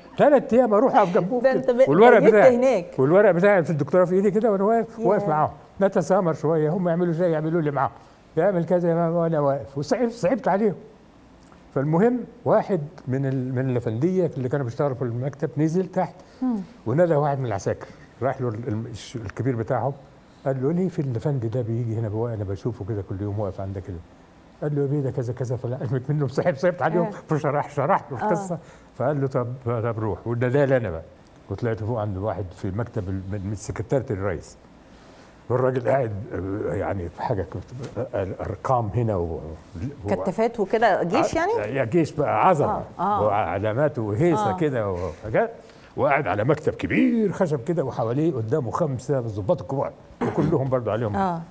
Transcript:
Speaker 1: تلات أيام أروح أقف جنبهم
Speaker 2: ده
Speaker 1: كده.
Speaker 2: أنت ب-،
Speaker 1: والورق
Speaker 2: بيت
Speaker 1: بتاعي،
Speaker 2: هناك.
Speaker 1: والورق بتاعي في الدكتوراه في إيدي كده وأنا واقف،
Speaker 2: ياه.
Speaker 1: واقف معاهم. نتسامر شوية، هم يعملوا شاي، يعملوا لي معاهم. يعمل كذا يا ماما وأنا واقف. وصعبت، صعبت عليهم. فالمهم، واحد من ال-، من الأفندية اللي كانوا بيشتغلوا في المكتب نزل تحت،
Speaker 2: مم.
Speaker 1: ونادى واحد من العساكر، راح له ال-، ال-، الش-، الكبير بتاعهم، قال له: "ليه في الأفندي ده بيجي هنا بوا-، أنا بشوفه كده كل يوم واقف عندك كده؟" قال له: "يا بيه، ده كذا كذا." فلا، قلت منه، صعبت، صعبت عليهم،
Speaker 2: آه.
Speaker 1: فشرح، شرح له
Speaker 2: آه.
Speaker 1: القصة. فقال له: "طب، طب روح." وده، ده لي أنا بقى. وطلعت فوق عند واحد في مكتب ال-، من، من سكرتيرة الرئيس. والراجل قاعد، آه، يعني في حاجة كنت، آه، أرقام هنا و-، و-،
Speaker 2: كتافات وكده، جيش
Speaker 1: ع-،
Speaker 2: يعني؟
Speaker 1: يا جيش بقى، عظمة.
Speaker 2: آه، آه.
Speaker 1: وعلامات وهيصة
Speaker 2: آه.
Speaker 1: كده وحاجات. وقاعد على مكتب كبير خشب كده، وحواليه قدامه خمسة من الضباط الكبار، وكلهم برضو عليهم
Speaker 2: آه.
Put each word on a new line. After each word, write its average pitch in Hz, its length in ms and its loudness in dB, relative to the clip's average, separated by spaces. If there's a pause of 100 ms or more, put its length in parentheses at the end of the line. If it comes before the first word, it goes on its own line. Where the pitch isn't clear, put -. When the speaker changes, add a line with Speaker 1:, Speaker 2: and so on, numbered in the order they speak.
(160)
Speaker 1:
تلات 254 380 6
أيام 240 200 6
أروح 233 220 4
أقف 196 180 6
جنبهم 208 280 0
Speaker 2:
ده 262 100 4
Speaker 1:
كده. 208 80 0
Speaker 2:
أنت 254 100 0
ب-، 247 180 4
Speaker 1:
والورق 220 300 10
Speaker 2:
بيت 190 160 6
Speaker 1:
بتاعي، 240 220 8
Speaker 2:
هناك. 240 420 0
Speaker 1:
والورق 180 320 6
بتاعي 180 340 4
في 135 60 -4
الدكتوراه 180 340 2
في 175 100 0
إيدي 196 160 2
كده 214 220 2
وأنا 196 120 0
واقف، 226 340 0
Speaker 2:
ياه. 220 80 -2
Speaker 1:
واقف 202 220 2
معاهم. 151 220 2 (300)
نتسامر 190 540 2
شوية، 151 360 0
هم 180 180 0
يعملوا 175 240 0
شاي، 170 180 0
يعملوا 160 300 0
لي 147 100 0
معاهم. 135 200 0 (460)
يعمل 170 280 2
كذا 175 260 2
يا 165 40 2
ماما 170 240 0
وأنا 165 220 0
واقف. 139 380 -2
وصعبت، 233 340 0
صعبت 190 360 -2
عليهم. 196 260 2 (1000)
فالمهم، 170 460 2 (240)
واحد 185 360 2 (280)
من 135 180 0
ال-، 131 280 -2
من 131 160 0
الأفندية 131 680 0
اللي 127 120 -2
كانوا 139 160 -2
بيشتغلوا 131 300 -2
في - 80 -6
المكتب 127 540 -4
نزل 160 300 2
تحت، 185 280 -4 (280)
Speaker 2:
مم. 247 140 0 (300)
Speaker 1:
ونادى 165 280 4
واحد 143 240 0
من 131 80 -4
العساكر، 113 400 -4 (360)
راح 127 180 -2
له 123 80 -2
ال-، 117 200 -6
ال-، 110 220 -4
الش-، - 260 -12
الكبير 113 400 -4
بتاعهم، 117 360 -2 (540)
قال 135 160 -2
له: 139 100 0
"ليه 180 160 0
في 175 100 -8
الأفندي 135 500 -2
ده 127 140 -2
بيجي 113 360 -4
هنا 113 100 -2
بوا-، 113 260 -4
أنا 104 100 -6
بشوفه 98 440 -6
كده 104 200 -4
كل 95 120 -6
يوم 101 180 -4
واقف 98 220 -4
عندك 98 220 -8
كده؟" 90 140 -10 (680)
قال 147 140 -2
له: 143 60 0
"يا 143 40 0
بيه، 147 140 0
ده 131 100 -2
كذا 120 220 -4
كذا." 120 240 -4
فلا، 120 200 -6
قلت 127 340 -4
منه، 147 180 0
صعبت، 135 300 0
صعبت 180 240 0
عليهم، 165 240 2
Speaker 2:
آه. 208 40 -4 (180)
Speaker 1:
فشرح، 143 420 0
شرح 151 420 0
له 123 60 -6
Speaker 2:
آه. - 40 -8
Speaker 1:
القصة. 196 360 -2 (400)
فقال 135 220 0
له: 135 60 0
"طب، 127 260 -2 (140)
طب 117 320 -2
روح." 107 280 -4
وده، 120 220 0
ده 139 160 4
لي 131 120 4
أنا 113 140 -2
بقى. 80 120 -8 (480)
وطلعت 110 340 -4
فوق 113 160 -2
عند 104 160 -4
واحد 98 280 -4 (120)
في 101 140 -6
مكتب 104 380 -6
ال-، 95 140 -6 (100)
من، 98 140 -6
من 107 80 -6
سكرتيرة 110 560 -4
الرئيس. 92 460 -6 (920)
والراجل 127 400 0
قاعد، 123 240 0 (200)
آه، 95 420 -6
يعني 92 340 -4
في - 140 -14
حاجة 101 200 -2
كنت، - 220 -10 (500)
آه، 98 140 -4 (120)
أرقام 104 540 -4
هنا 110 220 0
و-، 82 240 -4 (640)
و-، 101 40 -6
Speaker 2:
كتافات 220 520 -2
وكده، 202 420 2
جيش 175 340 0
Speaker 1:
ع-، 330 100 0 (120)
Speaker 2:
يعني؟ 113 180 -4
Speaker 1:
يا 135 80 0
جيش 156 280 2
بقى، 117 360 2
عظمة. 143 220 4
Speaker 2:
آه، 104 140 -4 (140)
آه. 202 240 0
Speaker 1:
وعلامات 107 760 0
وهيصة 156 520 2
Speaker 2:
آه. 185 60 -2
Speaker 1:
كده 127 360 -2
وحاجات. 104 580 -4 (460)
وقاعد 135 300 2
على 101 180 0
مكتب - 280 2
كبير 226 600 2
خشب 151 320 -2
كده، 165 200 -2
وحواليه 135 480 0
قدامه 117 380 -2
خمسة 139 500 -2
من 117 60 -4
الضباط 104 340 -2
الكبار، - 320 -6 (300)
وكلهم 151 460 0
برضو 123 220 0
عليهم 107 260 -2
Speaker 2:
آه. 180 340 -2